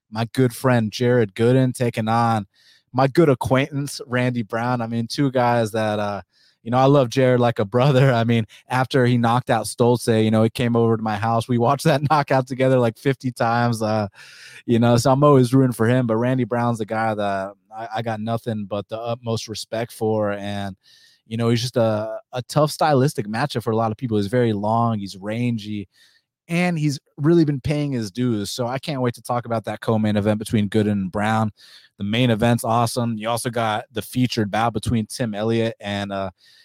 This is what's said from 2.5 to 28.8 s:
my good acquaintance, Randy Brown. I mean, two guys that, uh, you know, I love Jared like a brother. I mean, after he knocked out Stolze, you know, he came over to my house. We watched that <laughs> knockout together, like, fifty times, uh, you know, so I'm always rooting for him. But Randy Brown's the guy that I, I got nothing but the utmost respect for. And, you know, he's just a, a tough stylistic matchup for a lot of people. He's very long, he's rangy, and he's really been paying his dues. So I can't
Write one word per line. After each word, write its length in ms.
my 140
good 200
acquaintance, 800
Randy 360
Brown. 380
I 60
mean, 200
two 240
guys 420
that, 260
uh, 220
you 80
know, 80
I 60
love 240
Jared 300
like 200
a 60
brother. 460
I 120
mean, 240
after 380
he 140
knocked 320
out 160
Stolze, 560
you 80
know, 100
he 80
came 260
over 220
to 60
my 120
house. 320
We 120
watched 240
that 180
<laughs> 80
knockout 380
together, 320
like, 180
fifty 340
times, 520
uh, 240
you 140
know, 180
so 140
I'm 120
always 300
rooting 200
for 140
him. 200
But 80
Randy 280
Brown's 360
the 80
guy 260
that 400
I, 160
I 40
got 180
nothing 460
but 240
the 100
utmost 480
respect 440
for. 400
And, 440
you 100
know, 120
he's 120
just 160
a, 420
a 80
tough 300
stylistic 560
matchup 340
for 80
a 60
lot 160
of 60
people. 200
He's 80
very 280
long, 440
he's 200
rangy, 720
and 320
he's 200
really 280
been 160
paying 300
his 180
dues. 400
So 160
I 140
can't 220